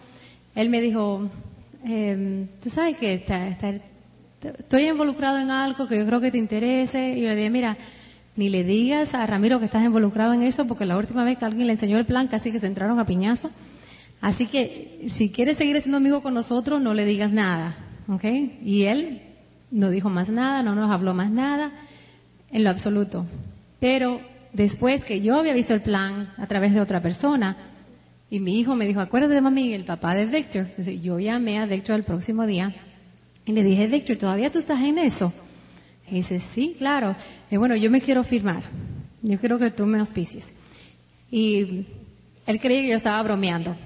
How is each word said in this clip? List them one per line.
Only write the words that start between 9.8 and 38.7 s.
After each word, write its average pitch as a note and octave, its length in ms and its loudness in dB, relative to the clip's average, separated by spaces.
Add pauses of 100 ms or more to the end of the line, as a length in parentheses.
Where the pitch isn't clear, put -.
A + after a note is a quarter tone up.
involucrado A3 480 4
en A#3+ 100 4
eso, B3+ 240 0
porque G#3+ 180 -4
la F3+ 120 2
última A#3 260 -2
vez B3 140 0
que A#3 80 -4
alguien A3+ 220 0
le A3+ 60 2
enseñó G#3+ 240 2
el A#3 80 2
plan, B3+ 220 0
casi A3 240 -2
que A3+ 80 -2
se G3 80 -2
entraron G3 320 0
a A3 60 2
piñazo. G3+ 440 0 (720)
Así G#3 260 0
que, - 600 -6
si G#3+ 220 0
quieres C#4+ 280 0
seguir D4 240 2
siendo C#4 160 0
amigo C#4 240 4
con C#4 120 -4
nosotros, A#3+ 480 0
no A3+ 120 2
le G#3 120 2
digas G#3 260 2
nada, F3 440 0 (320)
¿ok?". F#3+ 160 -2 (400)
Y G3+ 200 2
él C4 380 -2 (500)
no G3 180 2
dijo F#3 200 0
más F#3 200 0
nada, C4 320 0
no G#3+ 140 0
nos G#3 160 2
habló F#3+ 220 0
más F#3 180 0
nada, C#4+ 400 -2 (800)
en A3 120 2
lo G3+ 60 4
absoluto. G3 560 -2 (540)
Pero B3 420 0 (300)
después B3 540 2
que G3+ 160 -4
yo A3+ 160 4
había D#4 160 2
visto A#3+ 200 2
el G#3+ 80 2
plan G3 460 -2 (100)
a G3 100 -8
través G3+ 260 2
de G#3 80 6
otra G3 200 0
persona, F#3+ 540 0 (720)
y G#3 120 -2
mi F#3+ 180 2
hijo B3 160 2
me A3 100 0
dijo, G3+ 140 0
"Acuérdate, C4+ 400 2
mami, C4+ 340 2
el F#3+ 120 -8
papá E3+ 300 -2
de G#3 100 2
Victor". A3+ 440 -2
Entonces, F#3 320 -6
yo F3 180 -2
llamé G#3+ 400 -2
a A3 60 -2
Victor G3 300 -2
el G#3+ 80 0
próximo G#3+ 420 -2
día F#3+ 280 0 (720)
y G#3+ 80 -2
le G#3+ 100 4
dije, G3 240 4
"Victor, C4+ 300 0
¿todavía G3+ 340 0
tú E4 80 0
estás D4+ 220 0
en D4 160 2
eso?". A3+ 360 0 (760)
Y G3 40 -2
dice, F3+ 260 -2
"Sí, D4+ 360 -4
claro". C4 380 0 (340)
Y G#3 80 0
bueno, A#3+ 180 4
"Yo A3 140 4
me B3+ 120 6
quiero B3+ 220 2
firmar. G3+ 400 -2 (580)